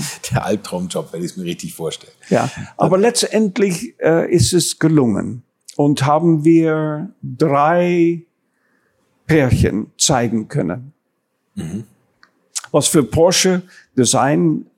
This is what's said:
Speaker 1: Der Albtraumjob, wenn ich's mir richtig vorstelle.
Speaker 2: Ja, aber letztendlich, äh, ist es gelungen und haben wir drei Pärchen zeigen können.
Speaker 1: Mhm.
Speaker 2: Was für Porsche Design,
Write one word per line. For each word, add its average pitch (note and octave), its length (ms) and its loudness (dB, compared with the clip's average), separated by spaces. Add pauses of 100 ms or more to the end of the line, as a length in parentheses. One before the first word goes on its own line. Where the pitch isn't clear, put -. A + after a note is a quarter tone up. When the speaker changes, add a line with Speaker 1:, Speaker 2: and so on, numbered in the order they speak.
(300)
Speaker 1:
Der - 140 -4
Albtraumjob, F2+ 680 -6
wenn E2+ 120 -8
ich's - 120 -10
mir F#2 60 -12
richtig E2+ 320 -10
vorstelle. - 380 -10 (180)
Speaker 2:
Ja, - 180 0 (280)
aber D#3+ 200 2
letztendlich, G#3 1040 0
äh, E3 320 0
ist E3+ 200 4
es F3 260 -2
gelungen A#2+ 640 0 (320)
und D3 320 0
haben D#3 380 2
wir D#3 680 2 (120)
drei E3 1000 0 (1040)
Pärchen B2 720 2
zeigen A#2 480 0
können. A#2+ 460 -6 (640)
Speaker 1:
Mhm. F#2 260 -10 (880)
Speaker 2:
Was D3 160 2
für D#3 160 2
Porsche F3+ 600 2 (340)
Design, C3+ 720 2 (120)